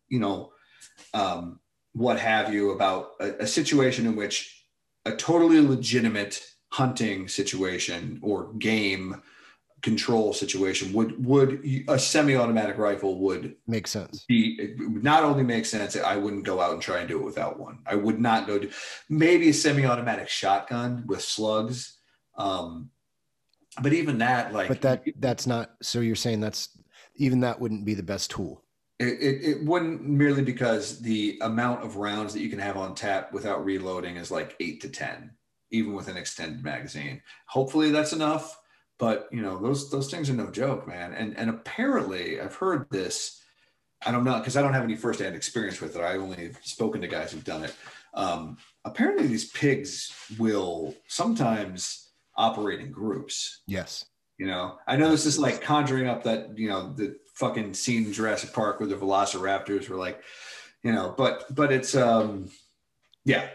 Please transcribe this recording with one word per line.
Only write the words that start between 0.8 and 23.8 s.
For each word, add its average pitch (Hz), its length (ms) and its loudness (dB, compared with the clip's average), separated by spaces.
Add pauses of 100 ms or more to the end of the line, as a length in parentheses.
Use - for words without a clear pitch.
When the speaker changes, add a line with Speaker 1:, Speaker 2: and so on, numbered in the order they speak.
Speaker 1:
um, 87 460 -2 (340)
what 113 260 2
have 110 320 2
you 101 200 2
about 92 480 0
a, 101 240 -4
a - 40 -2
situation 131 600 4
in 110 80 2
which - 500 -6 (400)
a 113 100 -2
totally 165 460 8
legitimate 113 840 2 (260)
hunting 110 600 0
situation 92 920 -4
or 104 340 -2
game 98 640 0 (600)
control 110 520 2
situation 95 580 -2
would, 110 340 0
would 135 380 4 (240)
a 147 100 4
semi-automatic 117 800 4
rifle 98 420 0
would 87 360 0 (100)
Speaker 2:
Makes 110 260 -2
sense. - 360 -8
Speaker 1:
be, 113 320 4
it 101 200 -6
would 107 260 -4
not 156 180 8
only 139 200 4
make 117 220 0
sense, 104 300 -4
I 98 220 0
wouldn't 101 260 -2
go 92 160 -2
out 87 140 2
and 82 80 -6
try 90 180 -2
and 85 80 -6
do 82 120 -4
it - 40 -2
without - 340 -4
one. - 280 -14
I 101 100 -2
would 104 240 2
not 113 280 2
go 104 120 0
do, 101 100 -4 (380)
maybe 165 400 6
a 151 60 10
semi-automatic 123 760 2
shotgun 120 800 0
with 95 140 -2
slugs. 110 800 -2 (360)
Um, 85 540 -4 (920)